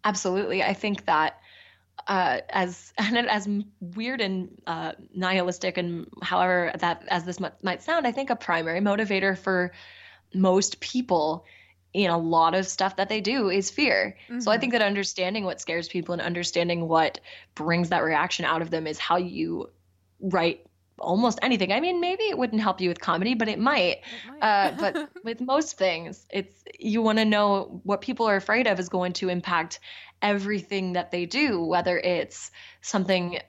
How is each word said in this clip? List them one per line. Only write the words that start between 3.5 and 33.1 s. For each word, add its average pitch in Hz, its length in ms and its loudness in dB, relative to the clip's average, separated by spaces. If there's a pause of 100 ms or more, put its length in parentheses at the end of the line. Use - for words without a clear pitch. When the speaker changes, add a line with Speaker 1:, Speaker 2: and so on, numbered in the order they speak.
Speaker 1:
weird 220 420 -6
and, 190 280 -2 (160)
uh, 165 280 -6 (200)
nihilistic 180 640 -2
and 175 300 -4 (160)
however 180 560 2
that, 170 300 -2
as 175 160 0
this 180 140 -8
m-, 180 120 -4 (100)
might 185 220 -4
sound, 311 240 0
I 233 40 0
think 269 200 -4
a 240 40 2
primary 165 460 -2
motivator 196 560 2
for 180 340 2 (640)
most 190 460 4
people 165 680 0 (480)
in 190 160 4
a 170 80 2
lot 165 380 4
of 190 100 2
stuff 190 300 -2
that 202 140 0
they 214 120 -2
do 214 280 0
is 190 200 0
fear. 202 460 2 (240)
So 214 100 0
I 220 60 6
Speaker 2:
Mm-hmm. 226 60 0
Speaker 1:
think 247 120 0
that 233 80 4
understanding 202 640 -2
what 180 180 -4
scares 165 280 -4
people 175 240 -4
and 165 100 -4
understanding 175 640 -2
what 160 320 2 (340)
brings 170 360 0
that 170 140 2
reaction 160 420 0
out 160 180 0
of 165 80 -6
them 160 160 -4
is 156 100 -6
how - 200 0
you 170 520 -4 (520)
write 175 440 0 (340)
almost 220 420 0
anything. 196 320 2
I 233 80 2
mean, 359 180 0
maybe 370 260 -2
it 392 120 -2
wouldn't 220 240 0
help 214 180 0
you 180 80 0
with 175 140 -2
comedy, 180 320 0
but 226 160 0
it 208 100 -4
might. 254 220 2
Speaker 2:
It 180 220 0 (360)
might. - 20 0
Speaker 1:
Uh, 202 380 4
but 226 360 -2
Speaker 2:
<laughs> 359 100 -20
Speaker 1:
with 226 160 -6
most 269 360 0
things, 170 520 -2
it's, - 340 -8 (160)
you 220 220 0
wanna 220 240 4
know 202 580 2
what 196 180 0
people 240 260 -2
are 202 100 4
afraid 226 300 2
of 190 120 2
is 180 80 -4
going 180 260 -2
to 190 140 -4
impact 175 520 -2 (420)
everything 202 720 -2
that 175 180 -2
they 175 140 -2
do, 233 360 0
whether 175 360 2
it's - 540 -2 (300)
something 180 680 0